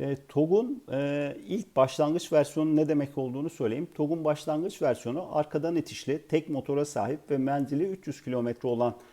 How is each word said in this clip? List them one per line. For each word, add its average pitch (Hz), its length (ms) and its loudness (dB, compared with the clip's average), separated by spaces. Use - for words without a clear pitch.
E, 139 160 -2
tog'un, 208 540 2
e, 143 440 -2
ilk 196 300 -4
başlangıç 151 560 2
versiyonun 156 440 4
ne 151 120 4
demek 143 300 0
olduğunu 135 320 -4
söyleyeyim. 131 440 -2
tog'un 156 300 -2
başlangıç 156 580 -2
versiyonu 139 540 -2
arkadan 156 400 0
itişli, 147 520 -4
tek 156 200 0
motora 143 360 -2
sahip 131 460 -4
ve 143 80 2
menzili 139 460 0
üç 190 220 -6
yüz - 180 -8
kilometre 120 440 -2
olan 120 260 2